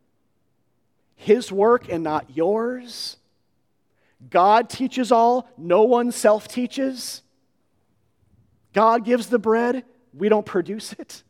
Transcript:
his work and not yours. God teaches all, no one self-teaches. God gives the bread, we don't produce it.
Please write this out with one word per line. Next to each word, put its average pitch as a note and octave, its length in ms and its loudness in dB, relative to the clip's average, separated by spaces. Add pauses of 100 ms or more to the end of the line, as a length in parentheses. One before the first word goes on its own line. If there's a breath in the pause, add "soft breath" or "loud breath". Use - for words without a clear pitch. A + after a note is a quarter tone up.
(1160)
his A3+ 380 0
work A3 360 2
and E3 140 -6
not D3+ 340 -6
yours. A3+ 840 -6 (1080)
God G#3 400 4
teaches B3+ 440 -4
all, A#3+ 440 2
no F3 280 2
one A#3+ 260 2
self-teaches. B3 1120 -4 (1500)
God A3+ 320 2
gives A#3+ 240 -2
the A#3+ 100 0
bread, A#3 460 -2 (280)
we E3+ 160 -4
don't G#3 160 2
produce G3+ 500 -6
it. - 360 -20